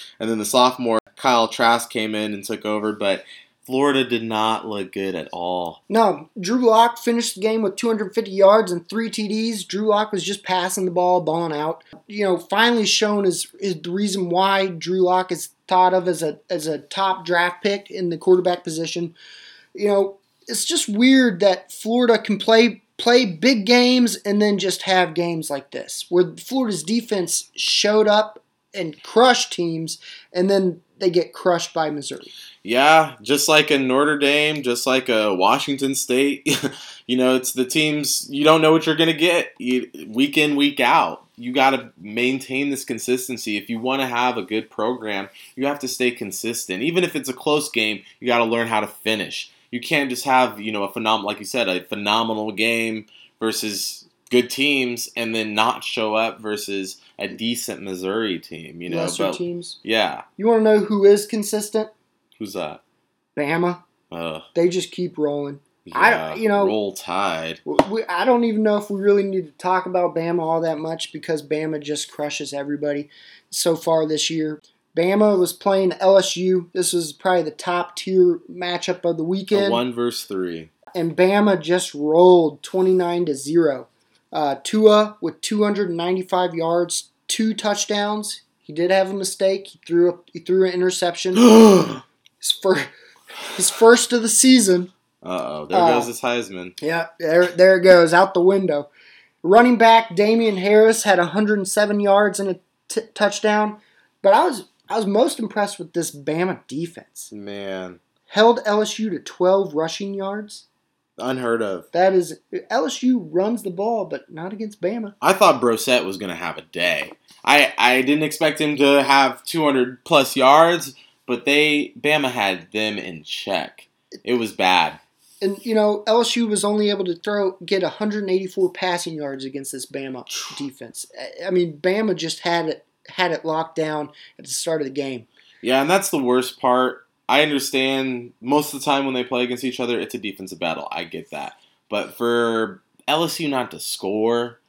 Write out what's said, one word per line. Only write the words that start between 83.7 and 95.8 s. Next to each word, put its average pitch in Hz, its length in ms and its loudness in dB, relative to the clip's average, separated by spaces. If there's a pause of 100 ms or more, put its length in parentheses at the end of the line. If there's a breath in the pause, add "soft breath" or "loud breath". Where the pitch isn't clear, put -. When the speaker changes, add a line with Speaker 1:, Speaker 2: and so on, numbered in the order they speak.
Speaker 2:
Uh, 147 280 -2
Tua 214 600 4
with 160 180 -8
two 208 240 -2
hundred 202 280 -2
ninety-five 180 600 -2
yards, 170 580 -2 (180)
two 220 240 -2
touchdowns. 208 880 -4 (180)
He - 140 -20
did 175 180 0
have 190 180 2
a 196 40 -6
mistake. 190 540 -4
He - 200 -20
threw 170 240 2
a, 175 60 -6 (160)
he 175 60 -14
threw 190 280 2
an 180 60 -2
interception. 180 640 -2
Speaker 1:
<gasps> 220 1040 6
Speaker 2:
His - 120 -4
fir-, 185 360 -2 (680 soft breath)
his 180 140 0
first 233 420 6
of 240 100 2
the 220 80 -2
season. 196 640 6 (320)
Speaker 1:
Uh-oh, 76 420 -6
there - 140 2
Speaker 2:
Uh, 170 140 6